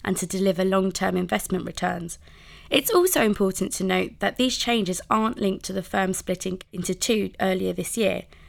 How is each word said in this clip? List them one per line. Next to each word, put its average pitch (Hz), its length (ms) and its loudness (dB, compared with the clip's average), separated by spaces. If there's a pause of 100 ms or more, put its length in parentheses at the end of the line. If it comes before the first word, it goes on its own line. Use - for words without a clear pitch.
and 190 120 4
to 180 100 -4
deliver 185 360 0
long-term 190 540 0
investment 185 480 -2
returns. 175 540 -6 (500)
It's 277 220 2
also 359 320 4
important 196 500 2
to - 100 -4
note 185 360 0
that 202 180 0
these 254 200 2
changes 208 520 0
aren't 220 320 0
linked 196 240 -2
to 190 80 -6
the 190 100 -4
firm 190 300 0
splitting 185 480 -4 (100)
into 180 220 -4
two 196 460 0
earlier 190 340 0
this 180 240 -4
year. 214 260 0 (260)